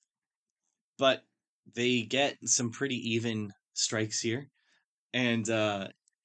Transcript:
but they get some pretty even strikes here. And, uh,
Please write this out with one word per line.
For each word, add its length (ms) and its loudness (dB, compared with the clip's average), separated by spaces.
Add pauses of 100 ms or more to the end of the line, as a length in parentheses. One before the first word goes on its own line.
(1000)
but 260 4 (500)
they 280 2
get 340 0 (120)
some 220 2
pretty 260 -2
even 560 -2 (240)
strikes 440 -2
here. 280 -2 (640)
And, 340 0
uh, 400 0 (360)